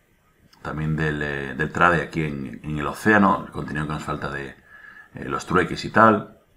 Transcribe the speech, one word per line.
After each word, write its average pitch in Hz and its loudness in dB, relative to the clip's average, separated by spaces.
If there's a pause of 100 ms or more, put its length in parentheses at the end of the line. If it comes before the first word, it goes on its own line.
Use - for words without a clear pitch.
(600)
también 76 -4
del, 76 -2
eh, 69 -6
del 76 -4
trade 85 4
aquí 80 -4
en, 71 -8
en 76 -4
el 71 -4
océano, 101 4
el - -18
contenido 76 -6
que 76 -6
nos 76 -8
falta 73 -6
de, 69 -10 (600)
eh, - -12
los 69 -6
trueques 87 0
y - -8
tal. 107 4 (200)